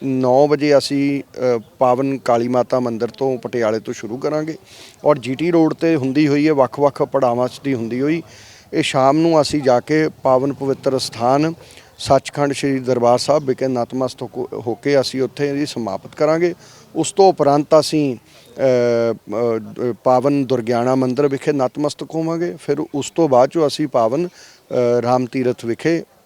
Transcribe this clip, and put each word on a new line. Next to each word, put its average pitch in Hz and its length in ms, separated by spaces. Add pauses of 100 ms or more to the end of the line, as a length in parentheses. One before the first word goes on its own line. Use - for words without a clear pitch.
ਨੌ 131 440
ਵਜੇ 147 300
ਅਸੀਂ, 139 460
ਅ, 123 380 (180)
ਪਾਵਨ 131 380
ਕਾਲੀ 120 300
ਮਾਤਾ 123 320
ਮੰਦਿਰ 117 280
ਤੋਂ 131 300
ਪਟਿਆਲੇ 113 420
ਤੋਂ 120 140
ਸ਼ੁਰੂ 113 240
ਕਰਾਂਗੇ 151 380 (500)
ਔਰ 147 120
ਜੀ 127 180
ਟੀ 160 160
ਰੋਡ 160 220
'ਤੇ 165 220
ਹੁੰਦੀ 135 320
ਹੋਈ 147 200
ਹੈ, 156 60
ਵੱਖ-ਵੱਖ 139 500
ਪੜਾਵਾਂ 123 440
'ਚ - 160
ਦੀ 139 100
ਹੁੰਦੀ 117 280
ਹੋਈ, 160 220 (500)
ਇਹ 151 100
ਸ਼ਾਮ 139 340
ਨੂੰ 160 240
ਅਸੀਂ 147 200
ਜਾ 127 180
ਕੇ 156 300 (140)
ਪਾਵਨ 135 300
ਪਵਿੱਤਰ 135 460
ਸਥਾਨ 135 540 (440)
ਸੱਚਖੰਡ 139 560
ਸ਼੍ਰੀ 135 260
ਦਰਬਾਰ 120 380
ਸਾਹਿਬ 147 280
ਵਿਖੇ 131 220
ਨਤਮਸਤਕ 127 680
ਹੋ, 127 120 (180)
ਹੋ 113 80
ਕੇ 139 260
ਅਸੀਂ 131 200
ਉੱਥੇ 143 280
ਇਹਦੀ 143 160
ਸਮਾਪਤ 104 500
ਕਰਾਂਗੇ। 165 380 (420)
ਉਸ 160 160
ਤੋਂ 190 180
ਉਪਰੰਤ 147 380 (120)
ਅਸੀਂ, 143 360
ਅ, 120 1000
ਅ, 113 800 (100)
ਪਾਵਨ 135 420
ਦੁਰਗਿਆਣਾ 120 500
ਮੰਦਿਰ 131 320
ਵਿਖੇ 139 240
ਨਤਮਸਤਕ 143 640
ਹੋਵਾਂਗੇ। 165 460
ਫਿਰ 143 160 (180)
ਉਸ 135 160
ਤੋਂ 165 180
ਬਾਅਦ 131 200
'ਚੋਂ 160 180
ਅਸੀਂ 147 200
ਪਾਵਨ, 127 400
ਅ, 123 760
ਰਾਮ 127 240
ਤੀਰਥ 123 400
ਵਿਖੇ 156 380 (220)